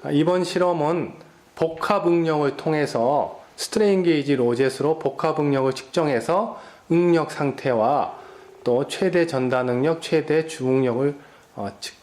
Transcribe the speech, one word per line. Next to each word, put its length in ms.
이번 320
실험은 680
복합 520
응력을 500
통해서 840
스트레인 480
게이지 320
로젯으로 640
복합 400
응력을 320
측정해서 880
응력 400
상태와 880
또 220
최대 400
전단 420
응력, 320
최대 440
중응력을, 680
어, 140
측-, 240